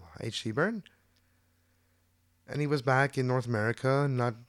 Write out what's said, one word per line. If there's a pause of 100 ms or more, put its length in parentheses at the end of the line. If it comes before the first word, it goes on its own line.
(200)
H
C
Bern. (1700)
And
he
was
back
in
North
America,
not (140)